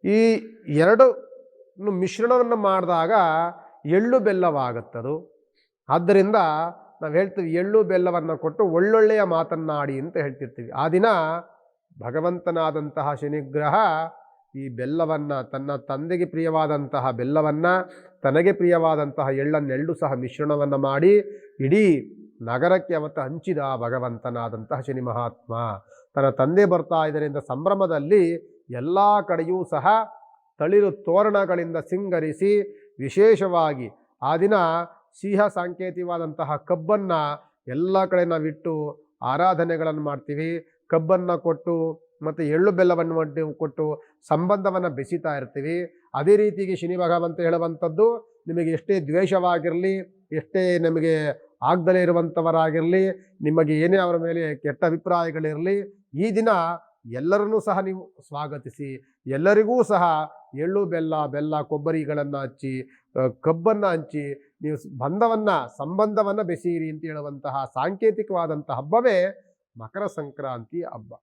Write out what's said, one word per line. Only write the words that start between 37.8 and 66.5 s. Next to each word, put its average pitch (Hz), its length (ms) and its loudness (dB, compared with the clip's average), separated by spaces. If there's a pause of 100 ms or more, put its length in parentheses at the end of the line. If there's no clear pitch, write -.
ಕಡೆ 180 200 2
ನಾವಿಟ್ಟು 156 800 -6 (180)
ಆರಾಧನೆಗಳನ್ನು 160 800 0
ಮಾಡ್ತೀವಿ. 151 640 -6 (200)
ಕಬ್ಬನ್ನ 175 480 2
ಕೊಟ್ಟು 165 720 -4 (180)
ಮತ್ತೆ 156 260 -4
ಎಳ್ಳು 175 240 4
ಬೆಲ್ಲವನ್ನು 170 420 2
ಒಡ್ಡಿ 156 440 -4
ಕೊಟ್ಟು 151 440 -4 (260)
ಸಂಬಂಧವನ್ನ 185 600 0
ಬೆಸೀತಾ 147 480 -6
ಇರ್ತೀವಿ. 151 640 -8 (120)
ಅದೇ 160 220 4
ರೀತಿಗೆ 190 400 0
ಶನಿ 175 200 -4
ಭಗವಂತ 170 440 0
ಹೇಳುವಂಥದ್ದು, 170 800 0 (280)
ನಿಮಗೆ 165 240 -2
ಎಷ್ಟೇ 180 300 0
ದ್ವೇಷವಾಗಿರಲಿ, 175 960 0 (360)
ಎಷ್ಟೇ 180 460 0
ನಿಮಗೆ 160 720 0 (140)
ಆಗ್ದಲೇ 180 400 2
ಇರುವಂಥವರಾಗಿರಲಿ, 165 1080 2 (320)
ನಿಮಗೆ 151 380 2
ಏನೇ 175 160 4
ಅವರ 175 200 2
ಮೇಲೆ 165 400 -4
ಕೆಟ್ಟ - 280 -4
ಅಭಿಪ್ರಾಯಗಳಿರಲಿ, 165 1120 -2 (160)
ಈ 190 220 0
ದಿನ 226 120 2 (640)
ಎಲ್ಲರನ್ನೂ 202 480 0
ಸಹ 190 200 -2
ನೀವು 185 320 -8 (160)
ಸ್ವಾಗತಿಸಿ, 143 880 -12 (120)
ಎಲ್ಲರಿಗೂ 208 560 4
ಸಹ 170 480 2 (280)
ಎಳ್ಳು 190 260 0
ಬೆಲ್ಲ, 160 420 -4
ಬೆಲ್ಲ 151 360 -4
ಕೊಬ್ಬರಿಗಳನ್ನ 147 760 -4
ಹಚ್ಚಿ, 131 520 -10 (320)
ಆ, 131 80 2 (120)
ಕಬ್ಬನ್ನ 196 460 0
ಹಂಚಿ, 151 760 -6
ನೀವು 151 140 -4
ಸ್-, 135 220 -14
ಬಂಧವನ್ನ, 214 500 0 (300)
ಸಂಬಂಧವನ್ನ 202 640 -2
ಬೆಸೀರಿ 170 480 -4